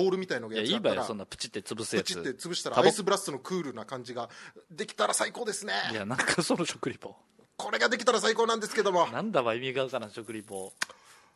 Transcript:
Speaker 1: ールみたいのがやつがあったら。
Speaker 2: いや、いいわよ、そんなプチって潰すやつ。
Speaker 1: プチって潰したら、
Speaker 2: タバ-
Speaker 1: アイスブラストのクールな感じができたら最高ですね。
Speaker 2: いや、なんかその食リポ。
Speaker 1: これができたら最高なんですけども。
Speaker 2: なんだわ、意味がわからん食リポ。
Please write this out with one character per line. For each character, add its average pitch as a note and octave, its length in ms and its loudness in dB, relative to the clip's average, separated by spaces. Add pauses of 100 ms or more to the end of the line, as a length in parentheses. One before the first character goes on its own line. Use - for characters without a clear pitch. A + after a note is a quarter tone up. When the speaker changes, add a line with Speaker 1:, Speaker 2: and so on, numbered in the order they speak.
Speaker 1:
ー F#3 40 4
ル F#3+ 40 2
み F#3 100 -2
た E3 100 0
い A#2+ 40 -2
の A2+ 80 -8
が A2 80 -4
や G#2+ 80 2
つ B2 60 0
が G3 60 2
あ - 20 0
っ G#3+ 40 -4
た D3+ 60 4
ら。 G#2 60 4
Speaker 2:
い - 20 -2
や、 C3 60 -2
い - 0 -
い - 0 -
わ - 0 -
よ、 G#2+ 40 -2
そ G#2+ 80 -4
ん G#2 40 -8
な F#2+ 80 -8
プ - 100 -16
チ - 120 -6
っ - 20 -10
て G#2+ 100 -6
潰 A2 240 -6
す - 100 -6
や G#2 80 2
つ。 - 140 -2
Speaker 1:
プ E2+ 60 -6
チ C3+ 80 -2
っ - 20 -4
て - 160 -10
潰 E3+ 60 -4
し - 80 -4
た C#3+ 80 -4
ら、 A#2+ 60 2
Speaker 2:
タ B2 40 8
バ- F3+ 80 10
Speaker 1:
ア - 0 -
イ A#3+ 60 8
ス G#3+ 80 -4
ブ F3+ 80 2
ラ G3 80 4
ス F#3+ 80 -4
ト E3+ 60 -4
の C#3 60 -6
ク F3+ 220 -4
ー - 40 -4
ル C3 100 -6
な A2+ 100 -8
感 B2+ 180 -8
じ A#2+ 120 -10
が A#2 160 -6 (400)
で F3 160 -6
き - 80 -14
た G#3 120 2
ら G#3 60 0
最 - 180 0
高 A3+ 140 -8
で G#3+ 80 -4
す G3+ 140 -6
ね。 - 80 -4 (180)
Speaker 2:
い - 20 -2
や、 G#2 120 -2
な A#2 80 -2
ん C3 40 -4
か - 240 2
そ C4 140 2
の F3 80 2
食 - 240 -4
リ A#2 80 -6
ポ。 - 180 -14 (440)
Speaker 1:
こ - 120 -4
れ A3 80 0
が A3+ 120 4
で B3 80 0
き A3+ 80 -6
た B3+ 60 6
ら A3 80 6
最 G#3+ 120 4
高 A3+ 140 4
な A3+ 100 2
ん A3 40 -2
で G#3 60 -4
す - 80 -8
け A3 80 2
ど G3 100 4
も。 F3 160 6
Speaker 2:
な A#2 120 -4
ん G#3+ 100 -2
だ D3+ 120 4
わ、 A2+ 120 2
意 A#2+ 60 -2
味 C3 140 -4
が C3 100 0
わ C3 60 -6
か B2+ 80 -2
ら A2+ 80 -6
ん G#2+ 40 -12
食 A2+ 220 -10
リ G#2+ 100 -6
ポ。 F#2+ 300 -10 (640)